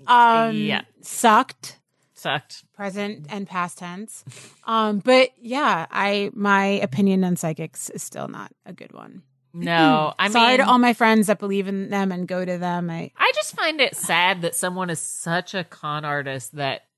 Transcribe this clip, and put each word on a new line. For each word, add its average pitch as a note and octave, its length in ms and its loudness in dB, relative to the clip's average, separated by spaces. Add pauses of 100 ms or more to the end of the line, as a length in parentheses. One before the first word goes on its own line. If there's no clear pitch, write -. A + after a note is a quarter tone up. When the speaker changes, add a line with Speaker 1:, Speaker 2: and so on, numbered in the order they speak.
Speaker 1:
Um, A3+ 500 6
Speaker 2:
Yeah. G#3 260 -2 (200)
Speaker 1:
sucked. - 760 2 (360)
Speaker 2:
Sucked. - 480 -8 (140)
Speaker 1:
Present G3+ 520 -8
and G3+ 200 -10
past F3+ 300 -6
tense. F3+ 460 -14 (400)
Um, G#3+ 360 0
but B3+ 300 6 (120)
yeah, A3+ 480 -2
I, G3+ 420 -2
my G3+ 340 2
opinion G3 580 2
on F3+ 120 0
psychics - 540 -8
is - 120 -12
still - 260 -10
not - 240 -16 (120)
a F3+ 80 -18
good - 200 -20
one. A1+ 300 -20 (340)
Speaker 2:
No, D#3+ 580 2
Speaker 1:
<clears throat> - 40 -6
Speaker 2:
I G3 120 0
Speaker 1:
Sorry A#3+ 260 4
to C4 80 4
Speaker 2:
mean - 40 2
Speaker 1:
all B3 100 6
my A#3+ 160 4
friends A3 340 4
that G#3 100 2
believe G3 300 -2
in G3 220 -6
them G3 200 0
and F3+ 160 -4
go F#3 180 -4
to F3+ 140 -4
them. F3 320 -4
I E3 260 -10
Speaker 2:
I A4 200 2
just - 180 -6
find D#4+ 260 -2
it B3 160 0
sad F3+ 460 0
that E3+ 140 -4
someone F3+ 340 -4
is D#3+ 80 -4
such - 560 -6
a F#3 80 -4
con D3+ 420 -10
artist C#3 520 -6
that C3+ 300 -6 (120)